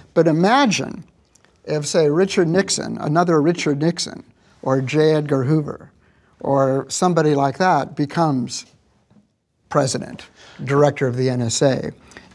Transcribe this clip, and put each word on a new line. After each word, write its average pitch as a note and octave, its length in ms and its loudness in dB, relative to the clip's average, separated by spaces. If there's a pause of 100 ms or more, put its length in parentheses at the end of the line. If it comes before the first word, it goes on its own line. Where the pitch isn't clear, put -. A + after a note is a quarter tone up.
(140)
but E3 120 4
imagine F3+ 800 0 (600)
if, D3 200 -4
say, D#3+ 220 2
Richard F3+ 400 2
Nixon, F3 500 -2
another E3 420 2
Richard D3+ 420 0
Nixon, - 420 -4 (380)
or C3+ 180 0
J. D3+ 340 2
Edgar C#3+ 300 0
Hoover, D3 480 -2 (480)
or C3+ 480 0
somebody E3 460 2
like C#3 240 0
that F3 360 0
becomes C#3+ 720 -2 (1040)
president, - 580 -4 (380)
director C#3+ 420 2
of B2 100 -2
the C3 120 0
N B2 140 -2
S A2+ 180 -4
A. - 320 0 (420)